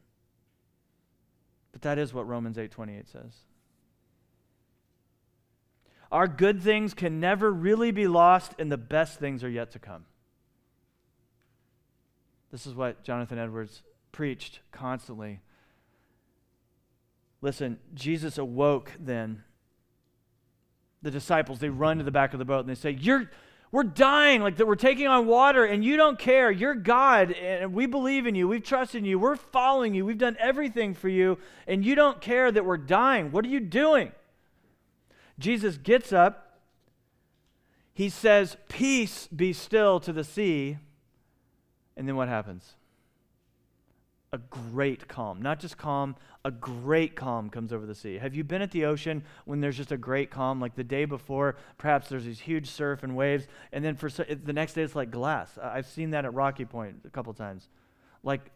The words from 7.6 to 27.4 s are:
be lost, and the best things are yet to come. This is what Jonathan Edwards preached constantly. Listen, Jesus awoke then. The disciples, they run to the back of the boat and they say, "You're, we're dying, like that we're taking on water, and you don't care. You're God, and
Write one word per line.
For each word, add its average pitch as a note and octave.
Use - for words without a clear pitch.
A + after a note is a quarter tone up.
be G3
lost, F3
and D#3
the C#3+
best D3+
things C3+
are B2+
yet A#2
to -
come. E2+
This C3
is C3
what B2
Jonathan A#2+
Edwards A2+
preached -
constantly. A2
Listen, C3+
Jesus D3+
awoke C3+
then. A2+
The D3+
disciples, C#3+
they D3+
run D#3
to D3+
the C#3
back C3+
of C3+
the C3
boat C3+
and B2
they C3
say, D3
"You're, G3+
we're C4
dying, C4+
like G3
that A3
we're G#3
taking C4+
on B3+
water, B3+
and G#3
you C#4
don't D4+
care. B3+
You're A3+
God, A3+
and F3+